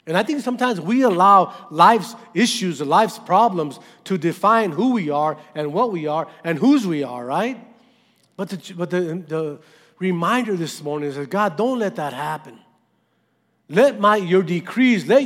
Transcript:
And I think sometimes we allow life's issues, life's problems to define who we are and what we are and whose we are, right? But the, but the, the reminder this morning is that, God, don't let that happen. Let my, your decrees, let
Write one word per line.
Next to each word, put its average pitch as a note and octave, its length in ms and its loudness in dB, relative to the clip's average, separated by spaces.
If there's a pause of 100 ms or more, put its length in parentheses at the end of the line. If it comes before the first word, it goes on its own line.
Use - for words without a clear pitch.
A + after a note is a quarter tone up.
And D#3+ 100 -4
I F#3+ 60 2
think C#4+ 200 -4
sometimes B3 380 -4
we G#3+ 220 0
allow G3 540 6 (160)
life's F3+ 440 4 (200)
issues, F3+ 460 0
life's E3+ 360 2
problems F3+ 640 0 (240)
to F#3+ 140 -4
define G3 540 0
who A3+ 220 0
we F#3 160 -2
are D3+ 300 -2 (160)
and D3+ 180 -6
what A3+ 180 0
we E3 140 -6
are D3+ 220 -4 (160)
and E3+ 160 -4
whose C4 260 4
we D3+ 180 -2
are, B2 220 -10
right? G3 320 -4 (800)
But F#3+ 120 -8
the, F#3+ 260 -14
but E3+ 160 -8
the, F3+ 360 -4
the D#3 320 -6 (380)
reminder F#3 580 -2
this D#3 280 -8
morning D3 260 -6
is C3+ 60 -8
that, C#3 160 -10
God, G3 260 -2
don't B3 220 -2
let G#3 160 -4
that D3 180 -8
happen. D3 460 -10 (1120)
Let A3 320 2
my, G#3 160 4
your F#3 260 2
decrees, F3 640 0
let B3+ 180 6